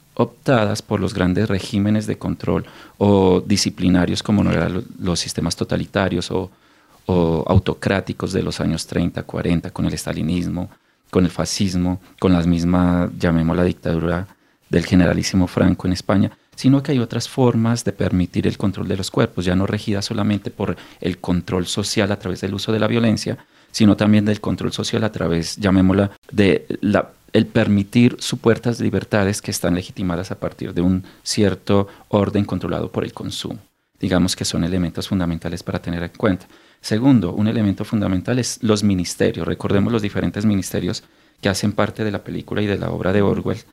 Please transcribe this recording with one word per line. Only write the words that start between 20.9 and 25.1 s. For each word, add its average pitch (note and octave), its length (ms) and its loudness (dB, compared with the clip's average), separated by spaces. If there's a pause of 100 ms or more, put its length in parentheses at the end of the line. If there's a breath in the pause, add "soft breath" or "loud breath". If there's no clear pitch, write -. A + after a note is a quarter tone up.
el F#2 200 -4
control F2+ 480 -2
social G#2 440 -2
a G2+ 60 -2
través - 240 -8
del G2+ 140 -4
uso G2+ 160 -6
de G#2+ 80 0
la G#2+ 80 0
violencia, A2+ 500 0 (340 soft breath)
sino G2+ 240 4
también G#2+ 300 4
del G#2 160 0
control F#2 320 -4
social A2 300 -2
a G#2+ 80 -2